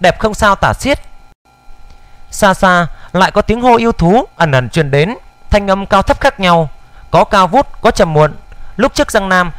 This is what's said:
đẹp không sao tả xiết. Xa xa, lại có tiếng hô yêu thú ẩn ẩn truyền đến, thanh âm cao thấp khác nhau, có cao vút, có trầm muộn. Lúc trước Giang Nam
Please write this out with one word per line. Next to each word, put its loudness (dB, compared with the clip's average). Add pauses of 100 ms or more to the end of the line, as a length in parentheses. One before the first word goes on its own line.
đẹp 0
không -2
sao 2
tả 0
xiết. -4 (1300)
Xa 2
xa, 2 (260)
lại 2
có 0
tiếng -2
hô 4
yêu 2
thú 2 (120)
ẩn 0
ẩn 0
truyền -2
đến, 0 (360)
thanh 0
âm -2
cao 2
thấp -2
khác -2
nhau, 2 (420)
có 4
cao 0
vút, 0 (140)
có 2
trầm 0
muộn. 2 (420)
Lúc -2
trước -2
Giang -2
Nam 0